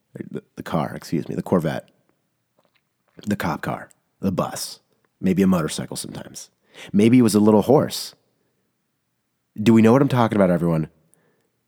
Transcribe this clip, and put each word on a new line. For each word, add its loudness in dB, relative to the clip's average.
the, -12
the -14
car, -6
excuse -6
me, -10
the -6
Corvette, -4
the -4
cop -6
car, -8
the -2
bus, -8
maybe 0
a 4
motorcycle -2
sometimes. -16
Maybe 4
it 6
was 2
a 4
little 4
horse. 0
Do 4
we 6
know 6
what 6
I'm 0
talking 0
about, 4
everyone? 0